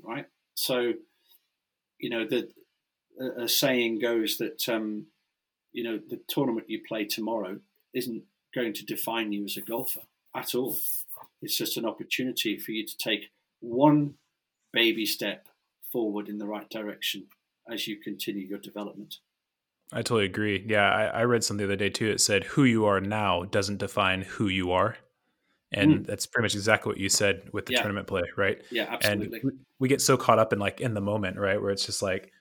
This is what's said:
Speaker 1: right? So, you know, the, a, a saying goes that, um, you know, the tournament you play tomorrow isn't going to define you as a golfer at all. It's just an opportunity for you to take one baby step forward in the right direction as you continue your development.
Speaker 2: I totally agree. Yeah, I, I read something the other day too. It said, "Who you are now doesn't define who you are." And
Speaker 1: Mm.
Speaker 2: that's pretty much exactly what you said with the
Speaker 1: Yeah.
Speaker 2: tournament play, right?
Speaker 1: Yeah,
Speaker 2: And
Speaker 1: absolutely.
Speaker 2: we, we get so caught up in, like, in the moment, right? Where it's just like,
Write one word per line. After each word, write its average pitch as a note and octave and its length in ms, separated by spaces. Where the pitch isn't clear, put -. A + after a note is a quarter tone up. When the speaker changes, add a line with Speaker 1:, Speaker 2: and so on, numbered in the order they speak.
Speaker 1:
right? A#2+ 240
So, B2 380
you A#2+ 100
know, A2+ 160
the, - 240
a, B2 220
a A#2 60
saying A#2+ 520
goes A#2 380
that, - 300
um, G#2+ 380
you A#2+ 120
know, A2+ 140
the - 280
tournament B2 420
you A2 200
play A2 160
tomorrow G#2+ 560
isn't B2 300
going A#2+ 200
to - 120
define A2+ 460
you G2+ 140
as F#2+ 120
a G2+ 60
golfer A#2+ 380
at - 200
all. B2 220
It's - 140
just - 200
an A#2 100
opportunity A2+ 720
for - 140
you A2 140
to - 120
take G#2+ 320
one C#3+ 540
baby A2+ 340
step - 420
forward G#2 380
in G#2 100
the G#2 80
right G#2 220
direction G#2 580
as G#2+ 160
you G#2+ 100
continue G2+ 500
your G2 120
development. G2+ 580
Speaker 2:
I A#2 100
totally A2 240
agree. G2 420
Yeah, G#2 200
I, G2 160
I A2+ 200
read A#2+ 180
something G2+ 240
the G2 60
other G2 40
day G2+ 140
too. A2 180
It - 120
said, G2 240
"Who C#3+ 200
you A2+ 200
are G2 160
now G2 440
doesn't G2+ 340
define F#2+ 440
who G#2 260
you F#2 240
are." F#2+ 260
And G2+ 280
Speaker 1:
Mm. - 60
Speaker 2:
that's - 200
pretty A#2+ 180
much G2 100
exactly G#2 360
what F#2+ 100
you G2 80
said G2 440
with G2+ 140
the B2 60
Speaker 1:
Yeah. A#2+ 100
Speaker 2:
tournament G2+ 240
play, F#2 160
right? G2+ 240
Speaker 1:
Yeah, A2+ 140
Speaker 2:
And G#2 380
Speaker 1:
absolutely. A2 220
Speaker 2:
we, C3+ 60
we C3 100
get C3 140
so C3 140
caught A2+ 220
up A2 140
in, G2+ 60
like, G2+ 220
in A#2 140
the G#2 60
moment, G2+ 380
right? G2+ 220
Where G2+ 100
it's G2 160
just - 160
like, G2 380